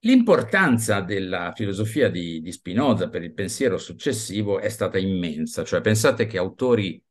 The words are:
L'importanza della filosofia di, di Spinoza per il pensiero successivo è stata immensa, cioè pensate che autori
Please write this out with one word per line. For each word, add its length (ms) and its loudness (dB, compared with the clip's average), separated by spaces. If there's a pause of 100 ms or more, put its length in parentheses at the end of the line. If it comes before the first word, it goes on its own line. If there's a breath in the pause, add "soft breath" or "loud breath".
L'importanza 1000 4
della 540 -4
filosofia 540 0
di, 320 -4
di 120 -10
Spinoza 560 0
per 160 -6
il 80 -12
pensiero 440 -2
successivo 840 -4
è 80 -4
stata 300 -2
immensa, 640 -2
cioè 160 0
pensate 460 4
che 120 -6
autori 720 0